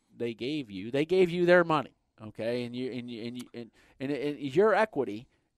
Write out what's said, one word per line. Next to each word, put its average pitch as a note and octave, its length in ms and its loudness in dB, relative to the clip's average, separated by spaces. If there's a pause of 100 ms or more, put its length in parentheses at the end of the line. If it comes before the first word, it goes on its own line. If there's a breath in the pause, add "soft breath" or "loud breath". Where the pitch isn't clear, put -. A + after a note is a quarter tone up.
(160)
they A#2 180 -4
gave A#2+ 380 -6
you. G2 180 -8
They C#3 160 0
gave F3+ 240 4
you F3 160 0
their F3 180 8
money, D#3 320 -2 (280)
okay? A2+ 400 -4
And A#2+ 120 -8
you, B2+ 160 -6
and A#2+ 200 -8
you, A2+ 160 -10
and B2 100 -10
you, B2 60 -10 (100)
and, A#2 180 -16 (280 soft breath)
and, C3+ 120 -4
and C#3+ 280 -4
your E3+ 340 4
equity, C3 540 0 (300)